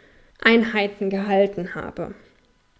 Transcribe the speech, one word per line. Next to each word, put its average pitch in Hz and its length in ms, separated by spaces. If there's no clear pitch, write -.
Einheiten 214 680
gehalten 196 640
habe. - 400